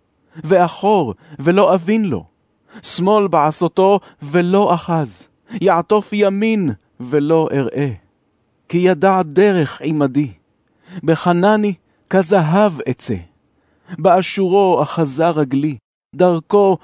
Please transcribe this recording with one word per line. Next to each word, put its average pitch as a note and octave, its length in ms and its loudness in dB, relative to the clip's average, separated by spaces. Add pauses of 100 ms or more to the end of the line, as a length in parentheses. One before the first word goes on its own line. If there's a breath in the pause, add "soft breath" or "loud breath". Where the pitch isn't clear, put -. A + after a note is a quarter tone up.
(360 loud breath)
ואחור F3 800 0 (240 loud breath)
ולא F3 360 2
אבין G3+ 300 -2
לו. G#2 200 -4 (580 loud breath)
שמאל G3 460 0
בעשותו F3 720 0 (220 loud breath)
ולא F3 520 0
אחז, D#3 540 -6 (320 loud breath)
יעטוף F#3+ 520 0
ימין G3+ 580 0 (300)
ולא D3 520 0
אראה. C3+ 400 -4 (760)
כי E3+ 100 -2
ידע F#3 440 2
דרך E3+ 600 0
עמדי, C#3+ 480 0 (720 loud breath)
בחנני F#3 720 0 (360)
כזהב F#3 600 2 (180)
אצא. A#2 260 -6 (840 loud breath)
באשורו F#3 840 2
אחזה D#3 480 -2
רגלי, C#3+ 460 -2 (400)
דרכו F3+ 680 2